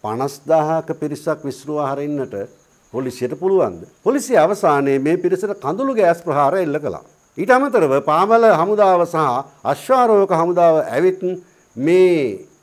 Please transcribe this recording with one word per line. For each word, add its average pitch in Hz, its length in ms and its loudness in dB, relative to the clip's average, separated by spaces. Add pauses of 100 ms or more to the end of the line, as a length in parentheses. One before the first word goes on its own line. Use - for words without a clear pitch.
පනස් 127 400 -6
දාහක 160 500 0
පිරිසක් 151 500 -6
විසුරුවා 143 460 -6
හරින්නට 143 440 -6 (600)
පොලිසියට 127 420 -6
පුළුවන්ද? 147 460 -2 (180)
පොලිසිය 254 380 -2
අවසානයේ 151 640 0
මේ 151 180 -2
පිරිසට 185 420 -2
කඳුළු 247 340 -4
ගෑස් 220 280 2
ප්‍රහාර 147 340 0
එල්ල 156 240 -2
කළා. 92 240 -8 (340)
ඊට 190 140 0
අමතරව 247 500 2
පාමල 196 420 2 (120)
හමුදාව 185 480 2
සහ 165 160 -4 (420)
අශ්වාරෝහක 208 680 2
හමුදාව 170 520 4
ඇවිත් 170 360 0 (560)
මේ 151 720 2 (160)